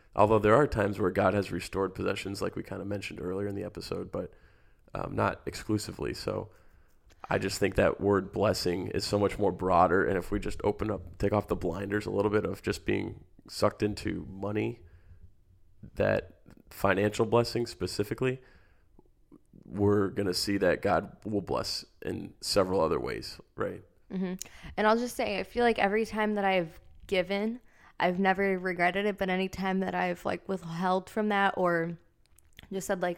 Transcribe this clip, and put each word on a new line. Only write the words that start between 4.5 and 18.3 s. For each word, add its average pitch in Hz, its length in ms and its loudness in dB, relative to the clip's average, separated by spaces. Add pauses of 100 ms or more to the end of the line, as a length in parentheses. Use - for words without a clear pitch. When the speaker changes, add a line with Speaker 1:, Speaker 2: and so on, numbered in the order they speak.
Speaker 1:
um, 90 220 -6
not 104 320 0
exclusively. 90 640 -4
So - 360 -4 (840)
I 98 60 2
just 98 220 -2
think 95 160 2
that 95 260 2
word 95 300 2
blessing 95 560 0
is - 180 -4
so 104 140 2
much 98 180 0
more 101 140 2
broader. 90 540 4
And 92 120 2
if 87 140 -4
we 104 80 0
just - 240 -6
open 104 260 0
up, 95 300 -6
take 101 140 2
off 104 140 2
the - 80 0
blinders 98 520 -2
a - 20 -4
little 101 220 2
bit 101 120 2
of 92 200 -4
just - 220 -4
being 98 380 -2 (240)
sucked - 360 0
into 92 480 -4
money, 104 480 -4 (1160)
that - 440 0 (320)
financial 101 560 2
blessing 120 400 2
specifically, 127 720 -4 (1300)